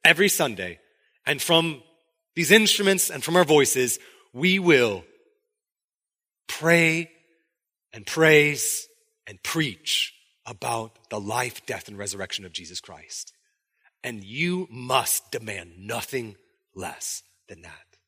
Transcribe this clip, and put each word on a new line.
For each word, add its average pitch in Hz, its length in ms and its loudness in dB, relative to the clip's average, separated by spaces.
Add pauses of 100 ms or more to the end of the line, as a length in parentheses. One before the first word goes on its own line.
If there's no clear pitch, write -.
every 170 240 6
Sunday, 95 500 -2 (460)
and 139 160 -4
from 165 420 0 (500)
these 160 180 2
instruments 202 600 4
and 143 100 -8
from 165 140 -2
our 180 80 6
voices, 135 560 2 (340)
we 185 240 2
will 123 460 4 (1400)
pray 165 640 2 (800)
and - 160 -16
praise 151 800 2 (400)
and 101 160 -20
preach - 720 -4 (300)
about 113 520 -8 (140)
the 107 80 -8
life, 117 480 -6
death, 101 200 -12
and 104 100 -18
resurrection 98 480 -10
of 85 80 -20
Jesus 87 260 -14
Christ. - 540 -18 (680)
And 113 200 -10
you 170 480 -6
must 123 600 -2
demand 98 460 -10
nothing 110 600 -10 (360)
less - 500 -12 (260)
than 87 140 -20
that. - 340 -20 (100)